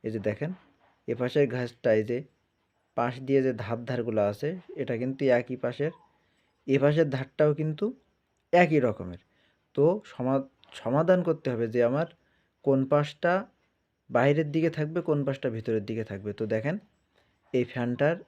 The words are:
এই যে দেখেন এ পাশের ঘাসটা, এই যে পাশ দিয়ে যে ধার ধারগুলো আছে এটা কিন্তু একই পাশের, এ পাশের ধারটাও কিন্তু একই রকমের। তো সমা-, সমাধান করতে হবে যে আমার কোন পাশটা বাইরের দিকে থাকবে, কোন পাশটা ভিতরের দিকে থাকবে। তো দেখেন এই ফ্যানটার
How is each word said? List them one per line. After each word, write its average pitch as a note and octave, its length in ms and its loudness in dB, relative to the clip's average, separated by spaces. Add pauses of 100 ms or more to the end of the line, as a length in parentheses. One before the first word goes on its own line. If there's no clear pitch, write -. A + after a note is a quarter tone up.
এই A2+ 100 -4
যে A2+ 140 -4
দেখেন C#3+ 240 -4 (560)
এ A#2+ 120 -4
পাশের B2+ 260 2 (100)
ঘাসটা, B2 340 -4 (100)
এই G#2+ 100 0
যে A#2+ 80 -2 (800)
পাশ A#2+ 160 -2 (140)
দিয়ে C3+ 180 4
যে C3 60 2 (120)
ধার A2+ 160 -4 (100)
ধারগুলো A#2 320 0 (100)
আছে C#3+ 180 -6 (320)
এটা B2 200 -4
কিন্তু C3+ 200 -4 (180)
একই B2 240 -6
পাশের, C#3 280 -4 (760)
এ C3+ 160 4
পাশের D3+ 320 4
ধারটাও D3 440 0
কিন্তু D#3 260 -2 (680)
একই D#3+ 340 6
রকমের। F2+ 340 -6 (540)
তো C#3+ 80 2 (280)
সমা-, C3+ 360 -2 (340)
সমাধান E3 460 2
করতে D#3 260 -2
হবে A#2 200 0
যে B2 60 0 (100)
আমার D3+ 180 -2 (580)
কোন C3+ 140 4 (120)
পাশটা D3 400 0 (800)
বাইরের C#3+ 460 2
দিকে D#3+ 220 2
থাকবে, D#3 220 -4 (100)
কোন D3 180 2
পাশটা C3+ 280 -4
ভিতরের A2 340 -2
দিকে A2 220 -4
থাকবে। G2+ 280 -8
তো A2+ 40 -2 (100)
দেখেন C3 220 -2 (800)
এই B2 180 2
ফ্যানটার B2+ 440 -2 (120)